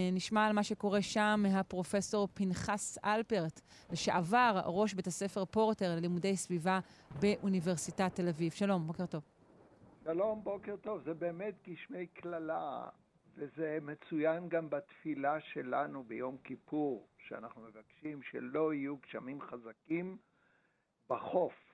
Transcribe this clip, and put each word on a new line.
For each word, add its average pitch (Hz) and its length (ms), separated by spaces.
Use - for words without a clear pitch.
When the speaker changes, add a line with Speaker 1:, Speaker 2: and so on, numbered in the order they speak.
Speaker 1:
נשמע 214 340
על 214 60
מה 208 100
שקורה 202 400
שם 214 400
מהפרופסור 190 920
פנחס 202 720
אלפרט, 208 560
לשעבר 190 760
ראש 202 280
בית 185 120
הספר 190 380
פורטר 214 520
ללימודי 175 400
סביבה 180 440
באוניברסיטת 185 960
תל 180 140
אביב. 165 240
שלום, 190 340
בוקר 175 200
טוב. 156 160
Speaker 2:
שלום, 202 400
בוקר 202 320
טוב. 202 280
זה 160 100
באמת 170 400
גשמי 180 380
קללה, 160 800
וזה 151 460
מצוין 160 680
גם 165 220
בתפילה 143 720
שלנו 139 640
ביום 123 400
כיפור, 135 640
שאנחנו 113 440
מבקשים 113 580
שלא 139 440
יהיו 139 220
גשמים 127 460
חזקים 151 720
בחוף, 156 460